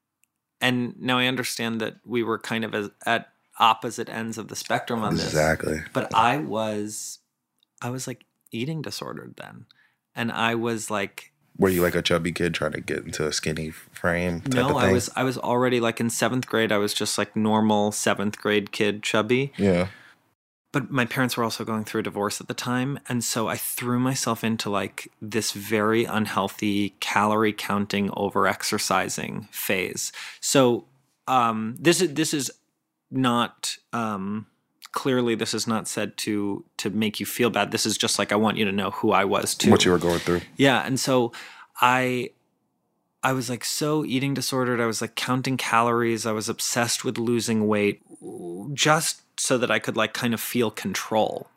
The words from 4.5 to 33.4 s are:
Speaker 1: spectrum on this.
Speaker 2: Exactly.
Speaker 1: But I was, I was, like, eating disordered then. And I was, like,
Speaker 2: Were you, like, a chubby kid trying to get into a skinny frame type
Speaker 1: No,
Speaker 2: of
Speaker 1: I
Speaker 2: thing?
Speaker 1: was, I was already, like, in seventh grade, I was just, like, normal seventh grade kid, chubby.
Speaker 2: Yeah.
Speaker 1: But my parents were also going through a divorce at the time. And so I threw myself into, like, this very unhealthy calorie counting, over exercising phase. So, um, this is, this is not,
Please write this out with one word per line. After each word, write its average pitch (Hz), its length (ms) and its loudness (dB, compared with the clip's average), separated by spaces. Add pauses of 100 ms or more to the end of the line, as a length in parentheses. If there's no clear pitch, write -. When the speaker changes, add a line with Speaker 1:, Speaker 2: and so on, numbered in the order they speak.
Speaker 1:
spectrum 117 460 -2
on 104 140 0
this. 101 100 -2
Speaker 2:
Exactly. 78 540 2 (120)
Speaker 1:
But - 220 -4
I 117 240 4
was, 107 800 -6 (640)
I 120 80 -4
was, 127 160 -8
like, 127 180 -10 (280)
eating 151 280 -4
disordered - 560 -10
then. 57 300 -16 (480)
And 117 160 -4
I 113 240 0
was, 117 340 -2
like, 98 440 -6 (260)
Speaker 2:
Were 98 100 6
you, 90 140 4
like, 87 140 4
a 85 60 2
chubby 85 280 2
kid 82 240 0
trying 78 180 -2
to - 80 -6
get - 240 -4
into 78 220 -4
a 76 60 -2
skinny 78 380 -4
frame 87 720 -2
type 135 120 -2
Speaker 1:
No, 127 160 2
Speaker 2:
of 151 60 2
Speaker 1:
I 127 80 2
Speaker 2:
thing? 95 100 4
Speaker 1:
was, - 220 0
I 127 80 0
was 131 120 0
already, 123 440 2
like, 117 180 0
in 117 120 0
seventh 123 360 0
grade, 110 240 2
I 107 80 2
was 104 160 0
just, - 240 -2
like, 104 160 -2
normal 107 560 4
seventh 101 480 0
grade 104 320 0
kid, 104 320 0
chubby. 123 560 0
Speaker 2:
Yeah. 95 300 4 (840)
Speaker 1:
But 127 180 -4
my 131 140 0
parents 123 320 -2
were 120 80 0
also 110 220 -4
going 110 180 -2
through 110 160 -2
a 101 40 -2
divorce 101 360 -2
at 95 80 -14
the 104 60 -4
time. 127 520 -4
And 123 160 -2
so 110 240 -2
I 90 120 -2
threw 123 420 -2
myself 127 420 0
into, 113 280 0
like, 98 500 -4
this 110 320 -2
very 107 540 2
unhealthy 101 920 -2
calorie 107 520 2
counting, 101 600 -2
over 98 320 0
exercising - 1080 -2
phase. - 600 -4 (280)
So, 123 460 4 (420)
um, 117 500 0
this 170 220 4
is, 165 140 0
this 151 180 0
is 139 180 -2 (600)
not, 120 640 0 (160)